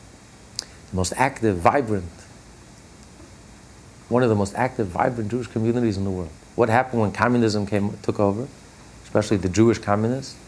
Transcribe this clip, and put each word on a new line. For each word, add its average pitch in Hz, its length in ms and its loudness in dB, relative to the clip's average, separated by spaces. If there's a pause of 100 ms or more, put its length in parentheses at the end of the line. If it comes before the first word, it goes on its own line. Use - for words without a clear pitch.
(920)
the - 40 -4
most 92 200 -2
active, 113 420 0
vibrant, 107 480 2 (2000)
one 123 140 2
of 120 60 4
the 110 60 4
most 101 200 -2
active, 120 320 -2
vibrant 113 420 -4
Jewish 117 180 -6
communities 113 500 -2
in 98 80 -4
the 98 40 -4
world. 90 200 -6 (260)
What 113 140 2
happened 117 320 2
when 101 100 2
communism 110 540 2
came, 101 380 -2
took 107 180 -2
over, 104 260 2 (560)
especially 104 320 0
the 92 140 -2
Jewish 113 300 4
communists? 113 540 -2 (140)